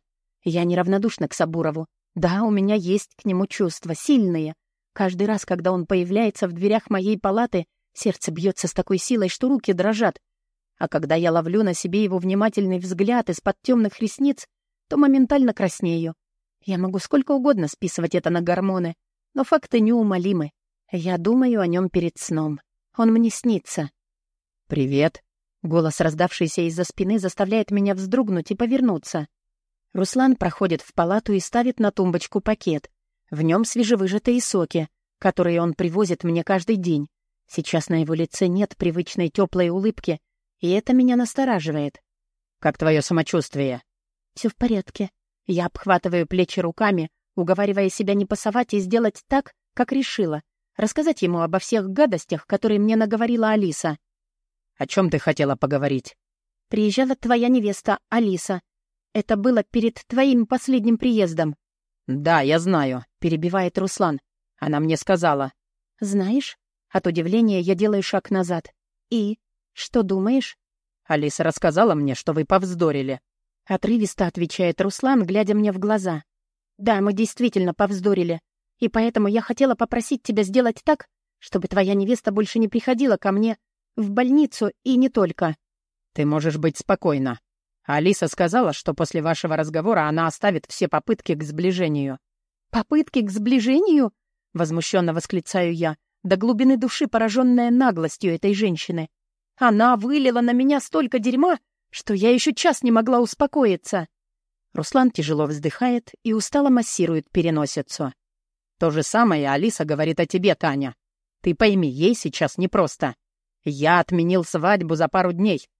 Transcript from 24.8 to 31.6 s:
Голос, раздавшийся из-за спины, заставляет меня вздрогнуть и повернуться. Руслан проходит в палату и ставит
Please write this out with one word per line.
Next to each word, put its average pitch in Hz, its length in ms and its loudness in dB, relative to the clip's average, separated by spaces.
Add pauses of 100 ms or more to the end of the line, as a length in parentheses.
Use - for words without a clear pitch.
Голос, 160 380 0
раздавшийся 165 640 0
из-за 170 220 -4
спины, 202 340 -2
заставляет 202 520 -2
меня 202 240 0
вздрогнуть 190 560 -2
и 208 40 -4
повернуться. 226 720 -2 (640)
Руслан 254 440 2
проходит 175 440 -2
в - 140 -20
палату 190 400 0
и 190 60 0
ставит 240 400 -2